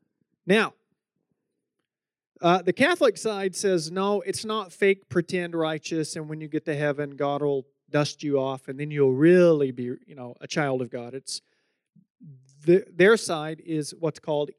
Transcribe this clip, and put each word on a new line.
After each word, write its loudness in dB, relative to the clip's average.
Now, 2
uh, 4
the 0
Catholic 2
side -6
says, -2
"No, 0
it's -8
not -6
fake, 0
pretend -4
righteous, -4
and -10
when -12
you -12
get -6
to -4
heaven, -4
God -2
will -2
dust -2
you 0
off, -4
and -12
then -8
you'll 4
really 6
be, -8
you -10
know, -16
a -12
child -2
of -8
God." -12
It's -12
the, 4
their 6
side -8
is -6
what's -4
called -4